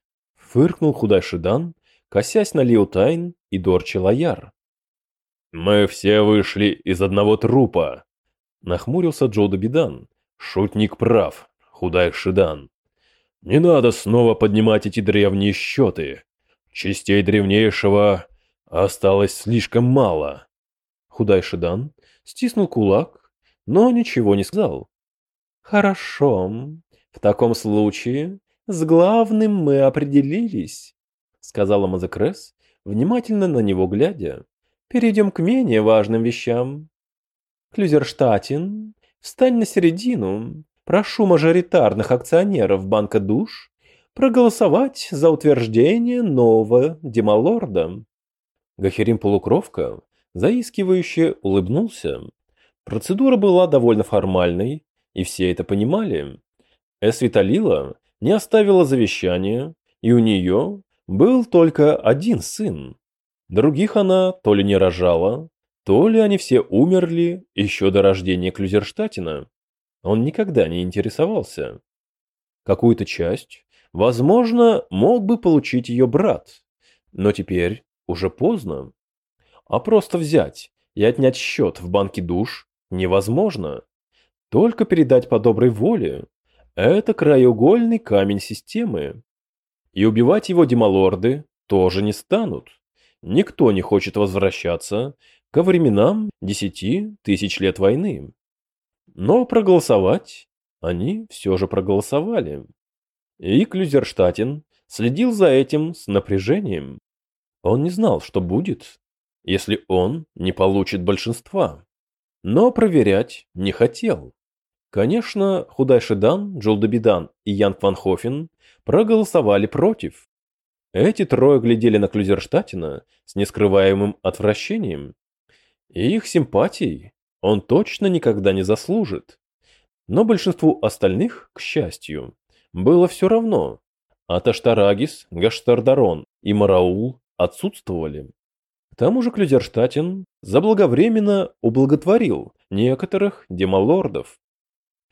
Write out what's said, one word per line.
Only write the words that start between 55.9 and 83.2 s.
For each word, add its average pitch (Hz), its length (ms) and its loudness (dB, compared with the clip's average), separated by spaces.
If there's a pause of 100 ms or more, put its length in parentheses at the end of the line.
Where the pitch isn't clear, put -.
Эсвиталила 107 960 0 (260)
не 127 80 0
оставила 202 540 2
завещания, 110 920 -2 (260)
и 113 100 0
у 120 80 6
нее 110 640 0 (260)
был 220 380 2
только 160 500 4
один 175 440 0
сын. 82 560 -10 (540)
Других 143 480 0
она 185 340 2
то 110 220 0
ли 101 100 2
не 98 140 2
рожала, 90 720 0 (340)
то 123 240 4
ли 226 120 4
они 202 180 2
все 123 240 2
умерли 170 920 0
еще 98 380 -2
до 98 100 4
рождения 92 500 0
Клюзерштатена. 95 1000 -4 (540)
Он 110 200 0
никогда 147 460 0
не 85 120 -4
интересовался. 104 1000 -6 (800)
Какую-то 104 420 2
часть, - 600 -8 (260)
возможно, 214 1000 2
мог 196 360 0
бы 226 120 0
получить 139 520 0
ее 123 180 2
брат, 156 560 -2 (480)
но 101 220 0
теперь 92 500 -4 (240)
уже 90 220 -4
поздно. 101 640 -6 (720)
А - 140 -4
просто 214 380 0
взять 147 540 -2 (240)
и 95 80 0
отнять 127 320 2
счет - 460 -4
в 87 80 -12
банке 98 320 -2
душ 87 480 -6 (200)
невозможно. 95 920 -2 (640)